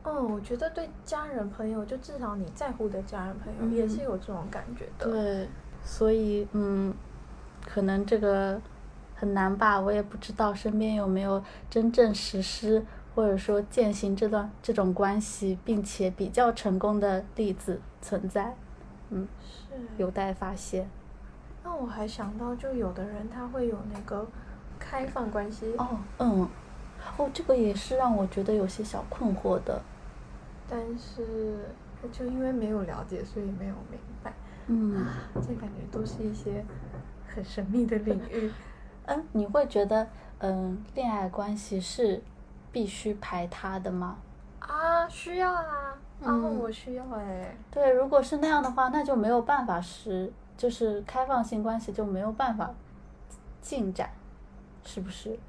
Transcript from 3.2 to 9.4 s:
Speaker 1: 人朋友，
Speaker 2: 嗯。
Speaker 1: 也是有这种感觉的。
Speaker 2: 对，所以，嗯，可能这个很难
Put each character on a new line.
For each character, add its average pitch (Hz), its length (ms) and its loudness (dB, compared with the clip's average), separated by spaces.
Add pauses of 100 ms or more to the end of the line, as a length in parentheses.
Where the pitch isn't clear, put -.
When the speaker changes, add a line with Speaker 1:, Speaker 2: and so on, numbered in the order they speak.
Speaker 1:
人 190 140 -6
朋 220 120 -8
友， 214 80 -8
Speaker 2:
嗯。 226 140 2
Speaker 1:
也 226 120 4
是 214 180 0
有 220 140 0
这 190 100 -6
种 190 220 -6
感 208 140 -6 (100)
觉 - 140 -10 (100)
的。 - 140 -2
Speaker 2:
对， 202 380 0 (340)
所 - 300 4
以， 208 400 4
嗯， 196 400 2 (720)
可 - 160 -2
能 196 240 4
这 220 120 4
个 196 440 4 (520)
很 202 200 0
难 190 240 4